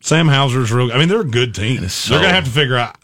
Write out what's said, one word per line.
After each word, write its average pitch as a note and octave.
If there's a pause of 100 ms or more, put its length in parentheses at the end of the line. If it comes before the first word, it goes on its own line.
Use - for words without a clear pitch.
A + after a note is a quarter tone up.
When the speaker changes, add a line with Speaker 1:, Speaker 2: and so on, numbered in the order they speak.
Speaker 1:
Sam D#3+
Hauser's C3
real. B2
I A#2+
mean, D#3
they're A3
a -
good B2
team. A2
Speaker 2:
It -
is -
Speaker 1:
They're B2+
gonna F#3
Speaker 2:
so F3
Speaker 1:
have F#3
to C3
figure B2+
out. A#2+